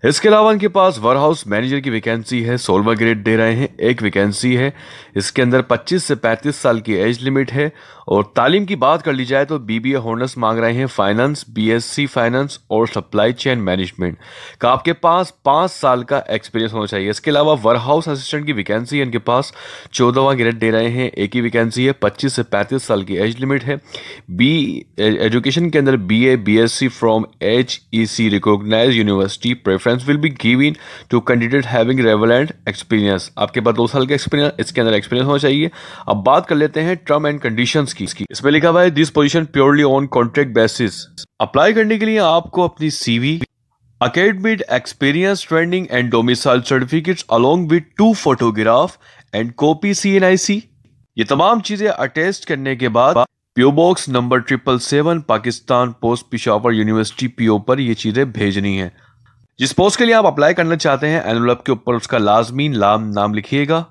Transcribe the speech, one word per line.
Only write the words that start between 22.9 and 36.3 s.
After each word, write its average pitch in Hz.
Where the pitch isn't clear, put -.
की 95
एज 113
लिमिट 131
है। 139
बी, 131
एजुकेशन 120
के 156
अंदर 135
बीए, 113
बीएससी 113
from 110
एचईसी 113
recognized 107
university। 104
Preference 120
will 143
be 156
given 135
to 120
candidate 123
having 123
relevant 117
experience। 101
आपके 104
पास 110
दो 117
साल 135
का 135
experience, 143
इसके -
अंदर 113
experience 123
होना 143
चाहिए। 147
अब 101
बात 143